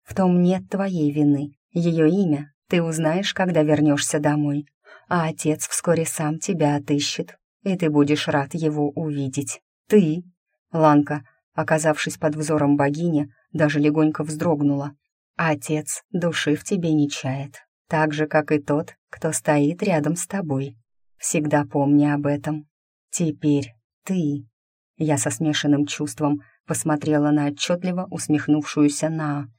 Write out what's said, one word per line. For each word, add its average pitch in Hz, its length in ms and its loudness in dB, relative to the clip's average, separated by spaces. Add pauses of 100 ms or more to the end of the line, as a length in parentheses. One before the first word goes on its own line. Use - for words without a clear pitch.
В - 100 -16
том 180 280 4
нет 185 280 2
твоей 185 420 -2
вины. 147 400 2 (200)
Ее 165 360 2
имя 160 440 0 (160)
ты 175 160 0
узнаешь, 165 500 -2
когда 175 300 2
вернешься 151 560 2
домой. 147 460 0 (420)
А 165 220 0
отец 156 380 -4
вскоре 165 380 0
сам 160 340 -4
тебя 156 360 0
отыщет, 147 640 -4 (260)
и 185 140 -2
ты 165 120 0
будешь 147 380 2
рад 143 260 -2
его 151 360 -2
увидеть. 143 720 -6 (260)
Ты!» 175 360 4 (500)
Ланка, 147 500 4 (300)
оказавшись 156 640 0
под 151 180 -2
взором 151 420 2
богини, 147 520 0 (220)
даже 151 280 0
легонько 151 440 2
вздрогнула. 147 680 -2 (440)
«Отец 151 760 -4
души 165 440 0
в 151 80 -10
тебе 170 300 -2
не 147 160 2
чает, 135 460 -8 (320)
так 156 260 0
же, 151 140 -2
как 151 240 0
и 151 80 2
тот, 147 360 -4 (140)
кто - 220 -6
стоит 151 520 0
рядом 156 320 0
с - 120 -10
тобой. 139 500 -6 (400)
Всегда 151 480 0
помни 147 400 4
об 143 200 0
этом. 147 420 -4 (420)
Теперь 147 640 -2 (300)
ты!» 151 420 -2 (520)
Я 151 200 0
со - 120 -2
смешанным 147 560 2
чувством 147 560 -4 (260)
посмотрела 151 640 0
на 147 140 2
отчетливо 175 640 -4
усмехнувшуюся 147 1000 0
Наа. 147 380 -4 (120)